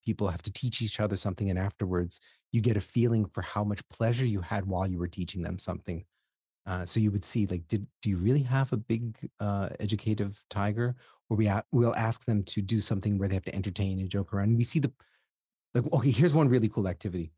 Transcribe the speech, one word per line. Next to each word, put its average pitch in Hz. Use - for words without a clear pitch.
people 104
have 82
to 101
teach -
each 110
other 101
something, 98
and 90
afterwards 90
you 117
get 107
a -
feeling 113
for -
how 104
much 104
pleasure 120
you 107
had 95
while 95
you 92
were 87
teaching 87
them 87
something. 85
Uh, 92
so 98
you 107
would 98
see, 107
like, 90
"Did, 104
do 104
you 95
really 123
have 131
a -
big, 113
uh, 101
educative 104
tiger?" 107
Or 113
we 110
a-, 104
we'll 120
ask 113
them 104
to -
do 98
something 101
where 98
they 95
have 92
to -
entertain 95
and 95
joke 98
around. 101
And 117
we 120
see -
the, 135
like, 120
okay, 135
here's 139
one 151
really 117
cool 104
activity. 87